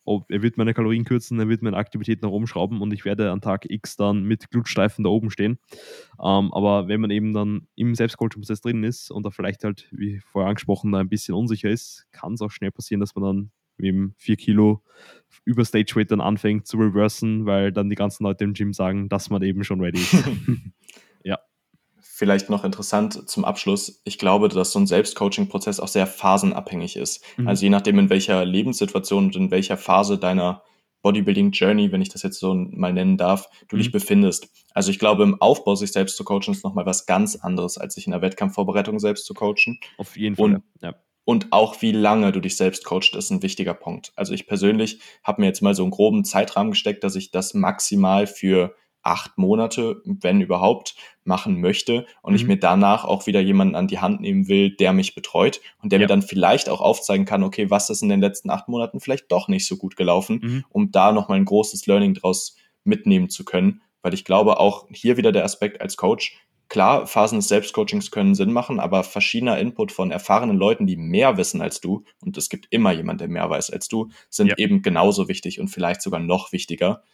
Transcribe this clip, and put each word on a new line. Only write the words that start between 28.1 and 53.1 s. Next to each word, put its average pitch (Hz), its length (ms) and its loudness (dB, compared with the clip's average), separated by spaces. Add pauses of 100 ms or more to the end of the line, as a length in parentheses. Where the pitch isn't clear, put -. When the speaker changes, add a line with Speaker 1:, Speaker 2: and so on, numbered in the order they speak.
Speaker 2:
welcher 95 340 2
Lebenssituation 98 840 0
und 95 100 -2
in 95 140 0
welcher 95 260 0
Phase 98 420 2
deiner 90 440 -2 (400)
Bodybuilding-Journey, 101 880 2
wenn 95 100 0
ich 92 60 -4
das - 140 -14
jetzt 98 180 -8
so 92 140 0
mal 92 380 -4
nennen 92 240 2
darf, 95 320 0 (200)
du 104 80 -6
dich 117 120 0
Speaker 1:
Mhm. 120 40 -6
Speaker 2:
befindest. 101 560 2 (260)
Also 98 160 0
ich 98 80 -4
glaube, 107 240 4
im 101 180 4
Aufbau 101 340 4
sich 98 180 -4
selbst 95 240 -2
zu - 80 -12
coachen, 101 300 -4
ist 98 100 -8
nochmal 98 220 -4
was 92 200 -4
ganz 104 300 0
anderes, 90 420 -6
als - 160 -12
sich - 120 -12
in 92 60 -4
der 87 100 -4
Wettkampfvorbereitung 98 760 -2
selbst 104 260 -2
zu 104 100 -14
coachen. 107 440 -2 (180)
Speaker 1:
Auf - 200 -14
jeden 104 200 -4
Fall, 104 80 4
Speaker 2:
Und 101 180 4 (200)
Speaker 1:
ja. 85 120 -10 (300)
Speaker 2:
und 113 280 0
auch 107 300 4
wie 113 100 2
lange 104 400 4
du 95 80 -2
dich 92 160 -4
selbst 95 280 0
coachst, - 300 0
ist - 160 -8
ein 95 120 -2
wichtiger 92 320 -4
Punkt. - 420 -12
Also 98 180 -6
ich 95 120 -10
persönlich 110 540 0 (220)
habe 104 200 -2
mir 98 40 4
jetzt 95 160 0
mal 101 120 4
so 95 80 0
einen 92 100 0
groben 104 320 4
Zeitrahmen 101 480 0
gesteckt, 104 320 -2
dass 95 120 -4
ich 92 140 -8
das 95 240 -4
maximal 98 720 2
für 92 480 0 (300)
acht - 340 -4
Monate, 110 640 0
wenn 98 360 2
überhaupt, 92 540 0 (300)
machen 92 360 -2
möchte 117 440 0 (160)
und 98 140 0
ich 113 80 4
Speaker 1:
Mhm. 123 60 0
Speaker 2:
mir 98 100 4
danach 98 460 4
auch - 220 -2